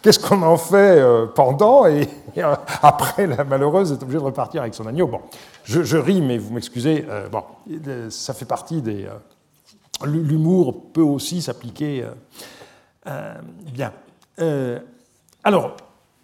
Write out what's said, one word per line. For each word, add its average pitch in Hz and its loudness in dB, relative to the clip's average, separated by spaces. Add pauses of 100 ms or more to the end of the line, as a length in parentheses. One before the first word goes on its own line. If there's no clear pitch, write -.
Qu'est-ce 214 6
qu'on 196 2
en 165 6
fait, 185 6
euh, 117 6
pendant 143 4
et, 147 2 (280)
et, 175 -4
euh, 147 0 (260)
après, 147 4
la 143 -2
malheureuse 147 0
est 127 -6
obligée 135 -6
de 143 -6
repartir 135 -6
avec 113 -8
son 110 -12
agneau. 156 -2
Bon, 113 -6 (460)
je, 151 -2
je 143 0
ris, 170 2
mais 127 0
vous 104 -8
m'excusez, 127 -4
euh, 104 -10
bon, 104 -8 (260)
euh, 139 -12
ça - -12
fait 131 -12
partie 143 -6
des, 104 -8
euh, - -18
l'hu-, 156 -2
l'humour 156 0 (120)
peut 165 0
aussi 151 -2
s'appliquer, 127 -8
euh, 113 -12 (960)
euh, 120 -12 (400)
bien. 120 -8 (480)
Euh, 139 -4 (640)
alors, 196 0 (480)